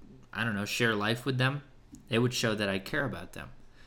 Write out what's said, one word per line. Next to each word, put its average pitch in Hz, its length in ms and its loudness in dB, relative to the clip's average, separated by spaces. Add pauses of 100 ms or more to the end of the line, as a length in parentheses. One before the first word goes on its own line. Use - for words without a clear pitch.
(320)
I 107 120 -2
don't 117 100 0
know, 101 100 0
share 113 300 2
life 110 320 0
with 131 120 0
them, 135 240 0 (460)
it 113 120 4
would 123 140 4
show 113 200 2
that 104 140 0
I 98 100 0
care 143 260 -2
about 92 280 -6
them. 69 160 -12 (380)